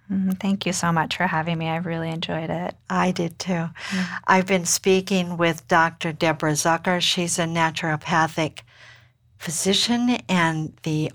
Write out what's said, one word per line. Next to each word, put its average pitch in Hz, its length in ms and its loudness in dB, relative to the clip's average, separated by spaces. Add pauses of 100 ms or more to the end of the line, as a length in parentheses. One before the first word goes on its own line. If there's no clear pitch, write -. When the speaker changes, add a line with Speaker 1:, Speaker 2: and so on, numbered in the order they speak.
(100)
Speaker 1:
Mm, 190 300 -2
thank 196 260 -2
you 175 60 -2
so 170 180 0
much 160 260 0
for 180 100 0
having 165 320 -2
me. 160 100 -4
I 160 80 -2
really 165 320 -4
enjoyed 165 420 -6
it. 170 240 -4 (140)
Speaker 2:
I 185 240 2
did 170 260 -4
too. 170 300 -2 (220)
Speaker 1:
Mm. 180 360 -4
Speaker 2:
I've 185 200 4
been 185 180 0
speaking 185 720 0
with 165 320 0
Doctor 165 440 2
Deborah 156 400 0
Zucker. 170 480 2
She's 170 380 -2
a 170 60 2
naturopathic 160 1160 0 (800)
physician 233 800 0 (100)
and 165 540 2
the 156 320 -2